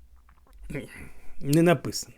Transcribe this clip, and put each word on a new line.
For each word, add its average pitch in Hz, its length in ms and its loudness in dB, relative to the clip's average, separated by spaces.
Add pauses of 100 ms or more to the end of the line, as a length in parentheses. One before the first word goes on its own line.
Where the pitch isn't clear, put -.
(1400)
Не 147 200 4
написано. 165 560 2